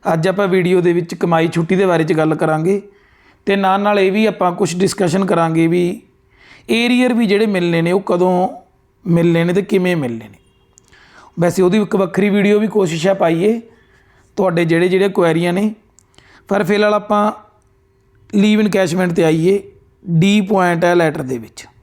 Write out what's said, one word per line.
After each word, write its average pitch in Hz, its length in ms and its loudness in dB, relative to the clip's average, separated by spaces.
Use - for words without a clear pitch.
ਅੱਜ 165 140 -2
ਆਪਾਂ 190 200 -2
ਵੀਡੀਓ 180 340 2
ਦੇ 170 120 2
ਵਿੱਚ 170 220 -4
ਕਮਾਈ 165 320 0
ਛੁੱਟੀ 165 280 -2
ਦੇ 190 100 2
ਬਾਰੇ 165 180 0
'ਚ 160 100 -2
ਗੱਲ 156 220 0
ਕਰਾਂਗੇ 165 460 -2
ਤੇ 196 80 0
ਨਾਲ 196 260 0
ਨਾਲ 208 180 2
ਇਹ 190 120 2
ਵੀ 214 140 2
ਆਪਾਂ 185 260 0
ਕੁਛ 175 260 -4
ਡਿਸਕਸ਼ਨ 185 480 0
ਕਰਾਂਗੇ 165 420 0
ਵੀ 175 340 -2
ਏਰੀਅਰ 247 420 2
ਵੀ 233 120 2
ਜਿਹੜੇ 202 220 2
ਮਿਲਣੇ 175 340 0
ਨੇ 170 100 0
ਉਹ 196 160 0
ਕਦੋਂ 180 400 0
ਮਿਲਣੇ 170 380 2
ਨੇ 175 100 -2
ਤੇ 202 100 0
ਕਿਵੇਂ 180 320 0
ਮਿਲਣੇ 117 340 -6
ਨੇ। 101 80 -20
ਵੈਸੇ 175 220 0
ਉਹਦੀ 185 160 2
ਇੱਕ 208 180 -2
ਵੱਖਰੀ 196 340 0
ਵੀਡੀਓ 202 300 2
ਵੀ 214 100 0
ਕੋਸ਼ਿਸ਼ 170 380 -2
ਹੈ 196 80 2
ਪਾਈਏ 190 440 0
ਤੁਹਾਡੇ 175 280 0
ਜਿਹੜੇ 170 240 0
ਜਿਹੜੇ 190 200 0
ਕੁਐਰੀਆਂ 175 440 0
ਨੇ, 214 200 -2
ਪਰ 202 140 0
ਫਿਲਹਾਲ 208 300 0
ਆਪਾਂ 208 380 0
ਲੀਵ 214 260 2
ਇਨਕੈਸ਼ਮੈਂਟ 185 540 0
'ਤੇ 170 100 0
ਆਈਏ। 165 380 2
ਡੀ 196 360 2
ਪੁਆਇੰਟ 180 440 0
ਹੈ 175 100 2
ਲੈਟਰ 156 280 0
ਦੇ 127 140 -6
ਵਿੱਚ - 280 -16